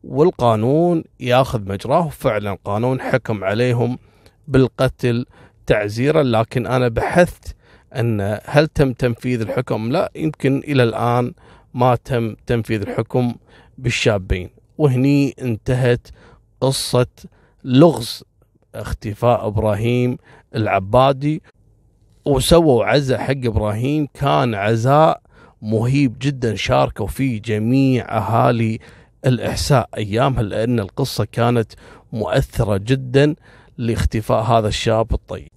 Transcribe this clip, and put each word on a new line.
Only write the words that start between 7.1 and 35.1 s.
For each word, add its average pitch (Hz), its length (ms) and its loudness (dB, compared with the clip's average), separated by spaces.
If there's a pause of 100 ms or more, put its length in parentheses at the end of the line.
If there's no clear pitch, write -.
أن 107 480 -2
هل 151 220 2
تم 139 260 0
تنفيذ 123 480 -4
الحكم؟ 113 520 -4
لا، 180 220 -2
يمكن 151 440 -2
إلى 135 240 0
الآن 120 500 0 (420)
ما 123 220 2
تم 117 380 -4 (120)
تنفيذ 113 340 -2
الحكم 120 540 -2 (440)
بالشابين. 98 720 -2 (280)
وهني 139 640 2
انتهت 123 680 -2 (520)
قصة 127 460 0 (580)
لغز 131 600 4 (500)
اختفاء 107 720 -2
إبراهيم 110 720 0 (360)
العبادي، 127 880 0 (840)
وسووا 139 600 4
عزاء 127 340 0
حق - 120 -6 (140)
إبراهيم، 113 680 -2
كان 139 400 0
عزاء 117 680 2 (420)
مهيب 117 580 0
جدا، 123 340 -2
شاركوا 123 520 0
فيه 120 360 -4
جميع 120 760 0
أهالي 113 600 0 (480)
الإحساء 127 680 0
أيامها، 113 460 0
لأن 110 380 -2
القصة 107 440 -4
كانت 117 480 0 (400)
مؤثرة 107 640 -2
جدا 135 580 0 (440)
لاختفاء 113 640 -2
هذا 113 260 0
الشاب 113 440 -2